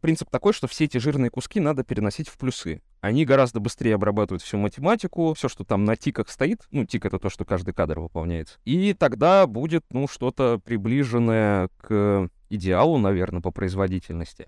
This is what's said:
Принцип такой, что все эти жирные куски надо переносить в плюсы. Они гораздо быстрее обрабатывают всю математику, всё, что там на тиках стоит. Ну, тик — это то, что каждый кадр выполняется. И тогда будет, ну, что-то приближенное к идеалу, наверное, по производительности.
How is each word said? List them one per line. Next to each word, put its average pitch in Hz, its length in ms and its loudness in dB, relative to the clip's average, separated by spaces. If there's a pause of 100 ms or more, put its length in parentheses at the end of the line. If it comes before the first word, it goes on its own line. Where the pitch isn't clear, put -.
Принцип - 280 0
такой, 202 240 2
что - 140 -6
все - 180 -2
эти 143 120 0
жирные 131 320 0
куски - 300 -6
надо 151 240 0
переносить 107 460 -4
в - 80 -20
плюсы. 120 440 -6 (200)
Они 123 240 2
гораздо 131 340 4
быстрее 110 360 0
обрабатывают 101 480 0
всю - 140 -4
математику, 160 760 0
всё, 147 160 -4
что - 140 -12
там 101 220 0
на 110 100 2
тиках - 340 -4
стоит. 185 320 -2 (100)
Ну, 135 140 -2
тик — - 220 -4
это 92 120 -4
то, 98 100 -4
что - 160 -8
каждый 85 280 -4
кадр 80 260 -2
выполняется. 82 640 -6
И 185 280 2
тогда 165 540 4
будет, 151 440 -2
ну, 135 160 -2
что-то 123 560 -2
приближенное 110 1080 2 (120)
к 101 480 0 (200)
идеалу, 104 500 2
наверное, 92 420 0
по 87 100 -4
производительности. 92 960 -4